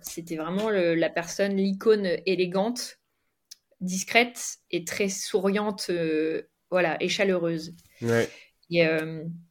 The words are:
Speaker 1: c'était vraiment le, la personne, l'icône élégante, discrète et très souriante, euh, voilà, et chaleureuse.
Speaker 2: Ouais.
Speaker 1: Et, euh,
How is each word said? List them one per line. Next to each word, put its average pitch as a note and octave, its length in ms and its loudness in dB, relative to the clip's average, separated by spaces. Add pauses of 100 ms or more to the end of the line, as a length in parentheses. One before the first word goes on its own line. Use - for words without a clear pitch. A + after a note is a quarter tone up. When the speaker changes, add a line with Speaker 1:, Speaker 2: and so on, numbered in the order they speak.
Speaker 1:
c'était E3 360 -10
vraiment F#3 320 -2
le, F3 260 4
la E3 140 2
personne, G3 480 -2
l'icône G3 500 2 (180)
élégante, F#3+ 760 0 (800)
discrète F#3+ 760 0 (160)
et E3+ 140 -4
très G3+ 240 -2
souriante, G3 800 -2
euh, D#3+ 540 0 (280)
voilà, F3 320 2
et F3+ 60 0
chaleureuse. E3+ 640 0 (260)
Speaker 2:
Ouais. A#2 280 4 (420)
Speaker 1:
Et, E3+ 160 6
euh, D#3+ 380 -2 (240)